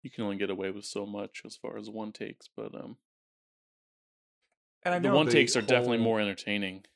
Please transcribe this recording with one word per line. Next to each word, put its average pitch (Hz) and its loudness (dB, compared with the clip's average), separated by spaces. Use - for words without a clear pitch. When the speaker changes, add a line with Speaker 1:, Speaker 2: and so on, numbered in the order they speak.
Speaker 1:
you 135 -12
can - -6
only 101 -2
get 98 0
away 95 -2
with 101 -10
so 101 -6
much 101 -10
as 107 -16
far 117 -10
as 107 -12
one 110 -8
takes, - -12
but, 107 -10
um, - -12
Speaker 2:
And 180 2
I 175 2
Speaker 1:
the - 2
Speaker 2:
know 131 6
Speaker 1:
one 151 8
Speaker 2:
the - 4
Speaker 1:
takes 127 6
are 120 4
definitely 120 4
Speaker 2:
whole 117 2
Speaker 1:
more 113 4
entertaining 98 -4